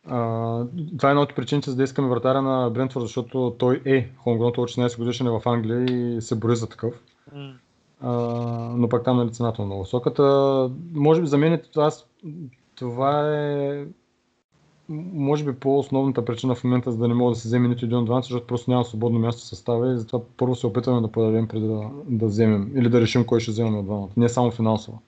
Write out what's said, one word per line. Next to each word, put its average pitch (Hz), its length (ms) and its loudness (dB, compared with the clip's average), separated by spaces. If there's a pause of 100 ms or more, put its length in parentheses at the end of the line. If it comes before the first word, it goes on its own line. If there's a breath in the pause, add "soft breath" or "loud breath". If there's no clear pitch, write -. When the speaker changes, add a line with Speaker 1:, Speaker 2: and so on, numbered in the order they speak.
Speaker 1:
А, 131 120 -4 (760)
това 139 120 2
е 139 40 6
една 143 100 4
от 139 120 -2
причините, 143 360 -2
за 123 60 -2
да 131 60 2
искаме 131 260 0
вратаря 131 340 2
на 131 280 0
Брентфорд, 127 340 -2
защото 123 540 -4
той 127 260 2
е 135 240 2 (160)
homegrown, 120 300 2
той 123 100 -2
е 120 40 -6
шестнайсет 120 300 -2
годишен, 120 280 -2
е 120 40 2
в 110 160 -2
Англия 120 380 0
и 120 380 -2
се 117 120 -4
бори 113 220 2
за 110 120 -6
такъв. 120 260 -6 (400)
Speaker 2:
М. 139 180 -14 (500)
Speaker 1:
А, 123 80 -4 (680)
но 120 120 2
пък 117 160 2
там, 127 120 4
нали, 120 160 0
цената 113 300 -4
е - 20 -4
много 98 200 -6
висока. 123 300 -2
Та, 147 80 2 (720)
може 156 260 4
би 170 60 0
за 143 120 2
мен 160 140 4
е 160 100 -2
това 151 280 0
с-, - 160 -16 (680)
това 143 600 0
е, 143 480 -4 (1040)
м-, 156 140 -8 (100)
може 147 320 0
би 135 100 -4
по-основната 135 720 0
причина 120 300 -2
в - 100 -8
момента, 123 280 2
за 113 60 -2
да 117 100 2
не 120 60 2
мога 123 160 4
да 117 60 0
се 117 120 -8
вземе 123 200 2
нито 120 160 -2
един 120 140 0
от 120 60 2
двамата, 123 180 0
защото 123 240 -6
просто 123 240 -4
няма 123 140 4
свободно 117 340 0
място 113 240 0
в - 40 -18
състава 120 460 -2
и 120 60 0
затова 117 260 -4 (120)
първо 127 200 0
се 123 100 -4
опитваме 120 340 2
да 110 120 -2
подадем 113 360 2
преди 110 180 -2
да, 107 240 -4 (160)
да 113 200 0
вземем 107 500 2
или 120 120 4
да 120 120 6
решим 113 260 2
кой 117 140 2
ще 113 100 -6
вземем 110 280 -2
от 101 60 -4
двамата, 98 320 -4
не 120 120 4
само 120 220 2
финансово. 110 580 -2